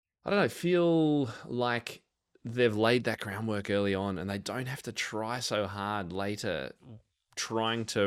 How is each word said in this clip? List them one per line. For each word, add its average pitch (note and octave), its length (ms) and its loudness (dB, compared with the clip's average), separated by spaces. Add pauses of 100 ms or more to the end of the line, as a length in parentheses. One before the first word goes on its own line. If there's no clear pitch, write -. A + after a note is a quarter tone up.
(240)
I - 60 -4
don't G3+ 100 2
know, D3 80 4
feel D#3+ 840 4 (160)
like A#2+ 560 -2 (420)
they've A#2 320 2
laid A#2 280 4
that A2+ 160 -2
groundwork G#2 500 -4
early G2+ 240 2
on, F#2+ 240 -2
and F2+ 100 -4
they G2+ 100 -2
don't A2 280 -6
have C3 160 -8
to A#2 100 -10
try A2+ 460 -4
so G#2+ 300 0
hard G2+ 440 -4
later F#2+ 600 -2 (600)
trying A2+ 520 0
to - 200 0